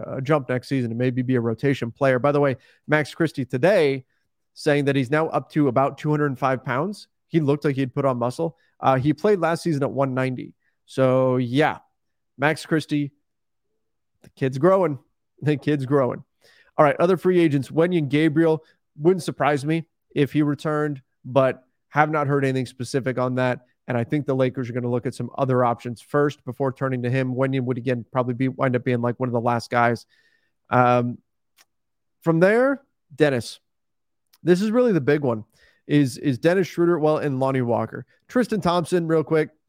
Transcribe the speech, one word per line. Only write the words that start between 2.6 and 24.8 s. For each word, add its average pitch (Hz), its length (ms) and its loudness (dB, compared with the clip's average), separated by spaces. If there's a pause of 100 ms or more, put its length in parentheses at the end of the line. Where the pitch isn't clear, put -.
Max 151 280 0
Christie 147 300 -2
today 139 600 2 (500)
saying 147 300 0
that 135 120 2
he's 127 140 0
now 151 180 0
up 143 220 -4
to 147 180 2
about 131 300 0
two 151 120 -4
hundred 147 280 0
five 131 260 -2
pounds. 147 440 -6 (180)
He 170 140 0
looked 147 240 0
like 147 100 0
he'd 131 180 -4
put 139 120 -4
on 131 140 0
muscle. 127 380 -4 (220)
Uh, 131 180 2
he 139 160 0
played 208 280 0
last 160 220 -2
season 147 200 0
at 131 80 -2
one 131 240 -2
ninety. 127 400 -4 (320)
So, 131 520 2
yeah, 127 400 0 (600)
Max 143 260 -2
Christie, 147 460 -2 (1120)
the - 80 -20
kid's 135 280 -4
growing. 170 420 2 (420)
The 147 140 0
kid's 143 300 -2
growing. 131 360 0 (560)
All 156 60 6
right, 147 160 2
other 180 160 2
free 180 240 2
agents, 143 280 0
Wenyen 160 400 0
Gabriel. 156 560 2 (320)
Wouldn't 170 280 0
surprise 139 400 -2
me 160 220 -4 (280)
if 143 180 0
he 147 100 2
returned, 147 600 -4 (220)
but 131 400 0 (240)
have 151 220 2
not 147 180 -2
heard 143 160 0
anything 131 220 0
specific 127 520 -4
on 127 160 -2
that. 127 320 0 (220)
And 120 100 -2
I 120 60 0
think 151 200 -2
the 135 100 -2
Lakers 127 360 -2
are - 20 -10
gonna 120 180 -4